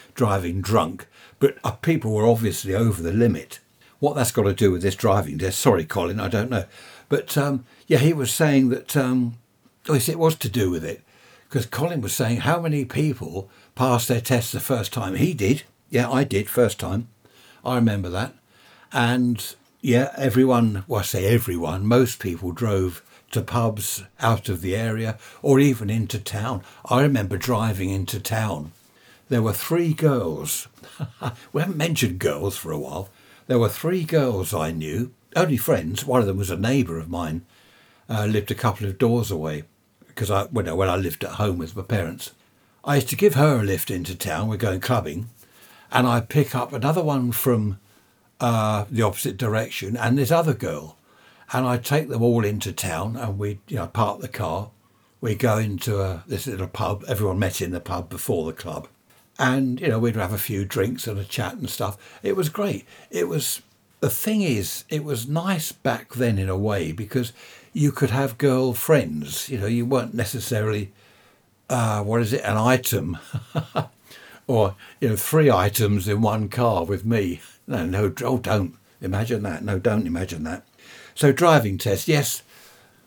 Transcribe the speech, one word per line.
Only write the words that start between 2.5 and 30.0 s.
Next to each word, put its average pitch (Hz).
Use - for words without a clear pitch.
over 104
the 82
limit. 101
What 143
that's 127
got 113
to 98
do 98
with 90
this 95
driving 95
test, 92
sorry, 95
Colin, 92
I 95
don't 110
know. 104
But, -
um, 139
yeah, 117
he 156
was 135
saying 139
that, -
um, 127
oh, 160
yes, 127
it 160
was 160
to -
do 98
with 80
it, 82
'cause 123
Colin 156
was 101
saying 120
how 170
many 147
people 127
passed 123
their 117
tests 120
the -
first 113
time. 95
He 143
did. 117
Yeah, 120
I 131
did, 101
first 120
time. 101
I 127
remember 104
that. 95
And, 120
yeah, 127
everyone, 117
well, 110
I 98
say 95
everyone, 95
most 120
people 90
drove 95
to 113
pubs 110
out 113
of 90
the 95
area 113
or 139
even 120
into 107
town. 107
I 127
remember 127
driving 104
into 98
town. 92
There 120
were 110
three 165
girls. 139